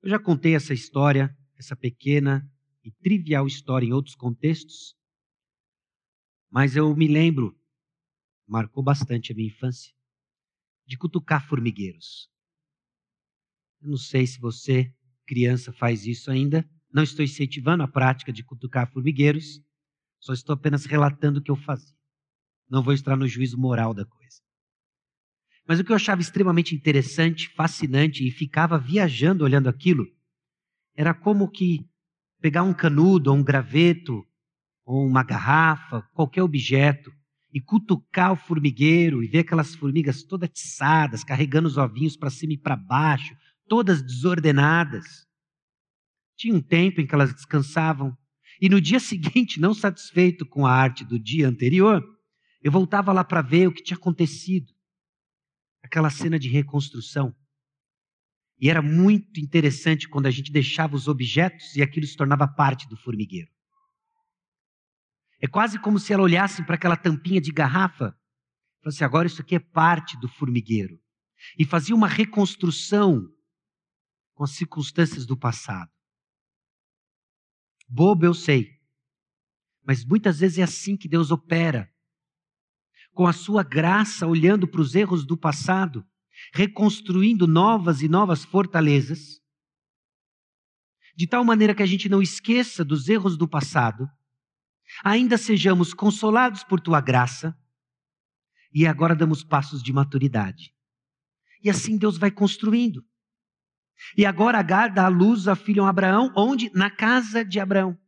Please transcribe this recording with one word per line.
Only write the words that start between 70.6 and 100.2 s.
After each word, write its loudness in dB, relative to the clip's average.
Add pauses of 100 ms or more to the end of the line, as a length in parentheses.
E 0
fazia -2
uma 4
reconstrução 0 (1000)
com -8
as -4
circunstâncias -4
do -6
passado. -8 (2000)
Bobo, 4
eu 4
sei. 0 (1160)
Mas -2
muitas 2
vezes 2
é 2
assim -6
que -14
Deus 0
opera. -2 (1200)
Com 2
a 4
sua -2
graça, 0
olhando 2
pros -2
erros 0
do -4
passado, -4 (460)
reconstruindo 0
novas 2
e -2
novas 2
fortalezas, 0 (1800)
de -2
tal 0
maneira 4
que -2
a 2
gente -2
não 4
esqueça -2
dos -2
erros 0
do 0
passado, -2 (960)
ainda 2
sejamos 2
consolados 0
por -2
tua 2
graça, -2 (1120)
e 4
agora 2
damos 2
passos -4
de -6
maturidade. -2 (880)